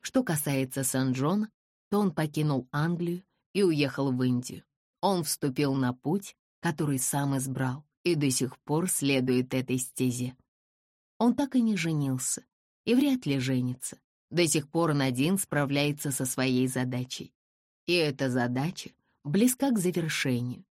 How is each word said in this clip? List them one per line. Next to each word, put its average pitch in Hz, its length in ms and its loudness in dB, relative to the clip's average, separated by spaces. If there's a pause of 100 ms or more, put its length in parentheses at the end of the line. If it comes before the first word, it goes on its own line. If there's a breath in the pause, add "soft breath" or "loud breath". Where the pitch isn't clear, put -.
Что - 200 0
касается 139 600 -2
Сент-Джона, 131 640 0 (400)
то 202 100 2
он 196 120 2
покинул 151 640 0
Англию 170 500 -2 (300)
и 202 100 2
уехал 143 480 2
в 127 100 0
Индию. 123 440 -2 (340)
Он 180 240 0
вступил 143 520 -2
на 131 180 0
путь, 180 420 -4 (240)
который 151 400 -2
сам 139 380 0
избрал, 131 480 -4 (180)
и 175 120 2
до 143 140 2
сих 131 360 -2
пор 170 240 0
следует 127 640 0
этой 131 240 -2
стезе. 123 580 -4 (840)
Он 240 160 4
так 277 200 -2
и 254 60 4
не 220 160 2
женился 147 680 -2 (420)
и - 80 2
вряд 262 320 4
ли 139 140 2
женится. 127 600 -2 (300)
До 170 180 2
сих 147 220 0
пор 165 220 2
он 143 100 2
один 135 360 2
справляется 147 760 0
со 135 140 -2
своей 127 420 0
задачей. 127 680 -4 (540)
И 170 60 2
эта 143 360 2
задача 127 640 -2 (320)
близка 240 480 2
к 226 80 2
завершению. 147 920 -2